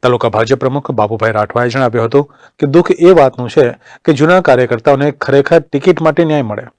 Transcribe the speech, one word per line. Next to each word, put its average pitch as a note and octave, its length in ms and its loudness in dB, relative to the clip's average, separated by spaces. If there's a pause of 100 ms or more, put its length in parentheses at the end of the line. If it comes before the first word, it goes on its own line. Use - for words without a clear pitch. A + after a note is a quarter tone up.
તાલુકા B2 280 0
ભાજપ A2+ 300 -2
પ્રમુખ C3+ 320 -6
બાબુભાઈ A2 480 -2
રાઠવાએ A#2+ 300 -2
જણાવ્યું A#2+ 380 -2
હતું C#3 180 0 (340)
કે D3+ 80 -2
દુઃખ E3 320 2
એ E3+ 120 6
વાતનું C3 380 2
છે C3+ 180 2 (380)
કે D#3+ 80 2
જૂના D#3+ 280 2
કાર્યકર્તાઓને C3+ 720 0
ખરેખર C#3+ 480 0
ટિકિટ D3+ 420 -2
માટે D#3+ 240 0
ન્યાય D3+ 180 -2
મળે G#2+ 220 -10 (140)